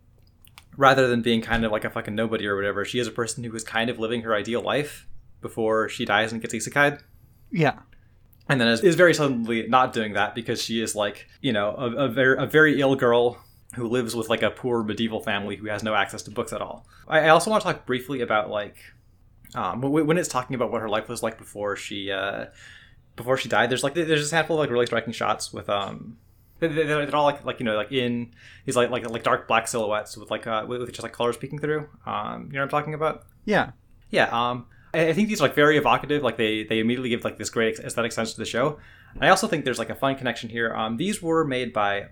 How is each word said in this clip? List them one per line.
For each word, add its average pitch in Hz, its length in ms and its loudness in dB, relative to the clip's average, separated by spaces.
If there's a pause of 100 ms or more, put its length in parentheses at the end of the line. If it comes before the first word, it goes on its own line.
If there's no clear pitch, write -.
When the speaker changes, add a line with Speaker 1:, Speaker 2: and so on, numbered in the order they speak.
(760)
Speaker 1:
rather 135 320 6
than 120 140 2
being 113 200 2
kind 113 220 -2
of, 107 80 0
like, 107 140 -2
a 110 60 -4
fucking 110 240 -6
nobody 107 320 -2
or 101 80 0
whatever, 98 280 -2
she 123 140 -4
is 120 100 0
a 110 40 -8
person 117 320 -6
who 113 120 -10
is 113 80 -8
kind 113 260 -2
of 117 100 -4
living 113 240 -2
her 113 100 0
ideal 107 280 0
life 139 460 -4 (320)
before 110 480 0
she - 160 -6
dies 110 300 2
and 113 80 -6
gets 117 140 -6
isekai'd. 143 440 2 (520)
Speaker 2:
Yeah. 160 280 2 (720)
Speaker 1:
And 139 100 4
then 117 80 4
is, 113 160 4
is 170 120 8
very 170 180 8
suddenly 117 540 0
not 127 260 4
doing 107 200 -2
that 101 200 0
because 117 260 -4
she 113 220 -2
is, 104 140 -4
like, 104 320 -2 (120)
you 131 140 0
know, 104 240 0
a, 131 280 -2
a - 40 2
ver-, 131 240 6
a 131 140 0
very 151 340 6
ill 135 140 4
girl 120 440 4 (360)
who 120 120 -4
lives 117 280 -2
with, 113 120 -4
like, 110 140 0
a 107 80 2
poor 120 320 -2
medieval 107 400 -2
family 101 360 -4
who 107 100 -10
has 104 160 -4
no 107 100 0
access 104 300 0
to 110 80 -14
books 113 200 -6
at 104 100 -6
all. - 260 -12 (200)
I, 156 120 4
I 156 100 4
also 165 220 6
want 156 100 2
to 180 100 -2
talk - 140 -6
briefly 127 360 -4
about, 110 280 0
like, 104 280 -6 (760)
um, 104 280 -4
w-, 139 100 -2
w-, 156 140 2
when 160 120 2
it's 160 120 -2
talking 131 260 -4
about 117 160 -2
what 110 100 -2
her 110 80 -4
life 110 180 -2
was 117 140 -8
like 113 160 -4
before 104 380 -6
she, 98 340 -8
uh, 101 360 -4 (720)
before 127 220 0
she 117 120 -4
died. 113 200 2
There's, 127 140 -2
like, 139 100 0
th-, 165 140 -2
there's 151 140 2
this 147 100 -4
handful 165 240 0
of, 151 60 2
like, 127 100 0
really 120 160 2
striking 113 260 -2
shots 104 400 -2
with, 104 160 -10
um, 101 480 -6 (420)
they, 165 100 0
they, 151 160 0
they're 147 300 -2
all, 147 100 4
like, 139 200 0
like, 127 140 -6
you 127 60 -4
know, 107 100 0
like, 107 160 -2
in 120 420 -2 (320)
these, 131 100 -2
like, 120 140 4
like, 117 180 -4
like, 117 140 -6
dark 123 260 0
black 113 200 2
silhouettes 107 500 -2
with, 104 140 -10
like, 107 160 -6
uh, 110 200 -2
with, 123 140 -6
with 120 100 -10
just, - 120 -14
like, 117 100 -10
colors 120 240 0
peeking 147 220 -10
through. 151 280 -4 (180)
Um, 117 420 -6
you 120 60 -14
know 139 80 -2
what - 20 0
I'm 139 60 -4
talking 147 260 -2
about? 147 300 -4 (200)
Speaker 2:
Yeah. 185 260 0 (380)
Speaker 1:
Yeah. 147 220 2
Um, 120 340 -2 (260)
I, 160 180 2
I 165 40 2
think 202 140 2
these 208 120 -2
are, 147 40 2
like, 131 100 4
very 147 240 6
evocative. 127 460 2
Like, 113 140 0
they, 110 260 0
they 110 160 0
immediately 123 300 0
give, 113 140 -2
like, 107 140 -4
this 104 140 -8
great 110 260 0
aesthetic 117 340 -4
sense 113 220 -4
to - 60 -14
the 107 60 -4
show. 139 340 -2 (340)
And - 100 -6
I 151 60 6
also 190 180 2
think 151 180 -2
there's, 123 120 -2
like, 113 140 -6
a 104 40 -8
fun 135 200 0
connection 120 340 -6
here. 113 240 -4
Um, 113 240 -4
these 185 240 -4
were 165 240 2
made 127 280 -4
by 101 380 0